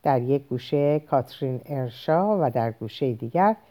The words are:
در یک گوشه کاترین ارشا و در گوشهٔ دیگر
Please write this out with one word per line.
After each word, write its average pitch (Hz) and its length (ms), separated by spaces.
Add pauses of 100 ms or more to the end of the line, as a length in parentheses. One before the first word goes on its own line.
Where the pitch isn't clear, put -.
در 135 200
یک 135 240
گوشه 143 540
کاترین 131 680
ارشا 160 720
و 139 100
در 113 200
گوشهٔ 117 420
دیگر 170 440 (140)